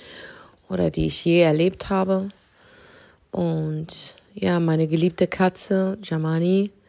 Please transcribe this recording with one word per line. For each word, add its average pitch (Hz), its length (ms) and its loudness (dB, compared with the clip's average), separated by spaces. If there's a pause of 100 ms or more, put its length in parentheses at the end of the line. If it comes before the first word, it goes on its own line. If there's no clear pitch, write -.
(680)
oder 180 240 0
die 156 140 0
ich - 180 -4
je 170 160 4
erlebt 165 500 2
habe. 190 380 0 (1040)
Und 160 840 -4 (200)
ja, 185 260 0
meine 160 260 2
geliebte 170 400 2
Katze, 190 800 0
Jamani, 170 680 0 (180)